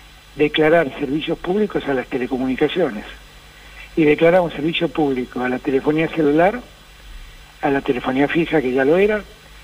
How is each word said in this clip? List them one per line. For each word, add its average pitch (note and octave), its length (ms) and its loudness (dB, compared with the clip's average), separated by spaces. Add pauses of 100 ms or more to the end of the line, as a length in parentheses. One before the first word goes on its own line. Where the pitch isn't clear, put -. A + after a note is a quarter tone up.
(360)
declarar D#3 640 2
servicios D3 400 -4
públicos F#3 500 -2
a C#3 60 0
las B2 140 -4
telecomunicaciones. C3 960 -2 (920)
Y D#3+ 100 4
declaramos E3 480 4
servicio D#3+ 340 -2
público C3 540 -2
a B2+ 80 -2
la B2 100 -2
telefonía D3+ 480 0
celular, E3 540 2 (1000)
a D3+ 80 0
la C#3 120 0
telefonía C3 480 -2
fija, D#3+ 320 0
que B2+ 100 -2
ya C3 140 2
lo D#3 120 4
era, G#3 240 2 (420)